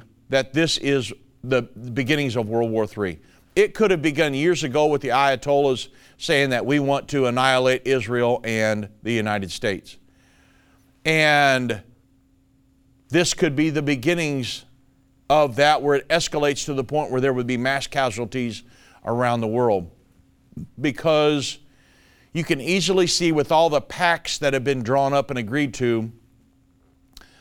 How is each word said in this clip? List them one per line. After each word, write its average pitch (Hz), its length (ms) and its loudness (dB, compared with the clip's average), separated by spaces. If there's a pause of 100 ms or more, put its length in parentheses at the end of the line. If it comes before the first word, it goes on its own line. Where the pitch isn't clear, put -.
(300)
that 131 240 -2
this 160 240 0
is 135 340 -2 (320)
the 123 200 0
beginnings 123 720 -4
of 113 100 -2
World 113 240 -2
War 110 160 0
Three. 95 320 -6 (360)
It 202 180 2
could 214 180 2
have 165 100 2
begun 151 320 0
years 156 300 0
ago 147 240 2
with 147 140 0
the 135 80 -4
Ayatollahs 139 800 2 (280)
saying 139 340 2
that 113 140 0
we 143 140 2
want 139 300 -2
to 135 160 0
annihilate 127 600 2
Israel 120 600 0
and 110 420 0 (160)
the 110 80 -4
United 104 400 -2
States. - 460 -6 (1080)
And 143 760 2 (1300)
this 165 260 2
could 156 220 0
be 156 140 2
the 151 120 -2
beginnings 143 840 -2 (640)
of 143 260 4
that, 143 260 4
where 143 140 2
it 135 140 -2
escalates 147 560 0
to 151 80 -6
the 135 100 -2
point 147 260 -4
where 127 120 0
there 135 120 2
would 123 140 -2
be 123 100 -2
mass 131 300 -2
casualties 120 760 -4 (420)
around 120 340 0
the 113 80 -2
world. 107 420 0 (920)
Because 151 760 0 (760)
you 160 100 -2
can 147 160 -2
easily 180 480 2
see 170 240 0
with 151 200 0
all 165 180 4
the 147 120 0
pacts - 580 -2
that 143 140 0
have 127 120 -2
been 131 180 -2
drawn 135 300 0
up 139 160 0
and 127 100 -4
agreed 123 360 -4
to, 117 360 -2 (1300)